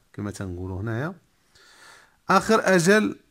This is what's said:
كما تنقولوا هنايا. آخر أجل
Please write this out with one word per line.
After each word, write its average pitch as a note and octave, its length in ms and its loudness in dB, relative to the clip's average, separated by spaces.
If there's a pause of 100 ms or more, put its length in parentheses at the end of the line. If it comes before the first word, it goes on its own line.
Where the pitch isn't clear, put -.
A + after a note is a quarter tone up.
(120)
كما G#2 180 -10
تنقولوا F#2 500 -10
هنايا. A#2 340 -8 (1160)
آخر G3+ 340 4
أجل F#3+ 520 2 (140)